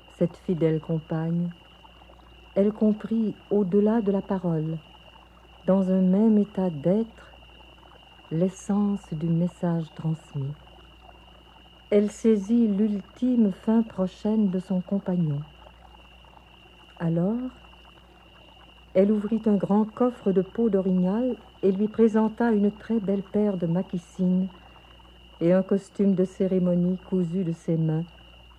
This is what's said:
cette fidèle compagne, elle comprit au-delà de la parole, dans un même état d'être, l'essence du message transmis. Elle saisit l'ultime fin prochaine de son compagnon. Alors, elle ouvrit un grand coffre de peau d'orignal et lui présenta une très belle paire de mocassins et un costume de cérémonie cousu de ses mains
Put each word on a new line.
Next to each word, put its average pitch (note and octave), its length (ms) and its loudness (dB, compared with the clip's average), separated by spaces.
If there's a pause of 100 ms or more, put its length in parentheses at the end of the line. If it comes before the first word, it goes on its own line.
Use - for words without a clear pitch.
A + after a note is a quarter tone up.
(180)
cette E3+ 180 -2
fidèle D#3+ 460 -2
compagne, E3 680 -4 (1040)
elle G#3 180 2
comprit G#3+ 600 -2 (160)
au-delà G#3 520 2
de G3 100 -2
la F#3+ 100 0
parole, D#3+ 560 -4 (880)
dans F#3 240 2
un F#3+ 120 2
même G#3 360 4
état G3 320 0
d'être, F3+ 640 -2 (1000)
l'essence G3 840 -2
du D#3+ 140 -6
message E3 580 -2 (100)
transmis. D3 560 -8 (1400)
Elle G#3 220 2
saisit A3 560 2
l'ultime G#3 840 0
fin A3+ 280 0
prochaine G#3 680 -2
de F#3 100 -2
son F3+ 220 -4
compagnon. F3 580 -2 (1600)
Alors, E3+ 360 0 (1600)
elle G3+ 180 4
ouvrit G#3+ 340 -2
un G#3 100 4
grand G3 300 2
coffre A#3+ 480 -2
de F#3+ 80 2
peau A3+ 280 -2
d'orignal F#3+ 680 0 (260)
et G3 80 4
lui G3+ 160 0
présenta A3 640 2
une G3+ 200 2
très A3+ 280 -6
belle G3 240 -4
paire G#3 340 -2
de E3+ 100 -2
mocassins F#3 800 -2 (920)
et E3+ 140 4
un F#3 100 2
costume G3 500 0
de F#3 100 2
cérémonie F3+ 760 0 (100)
cousu F#3 340 -2
de E3 80 -4
ses E3 240 -4
mains D#3+ 280 0 (560)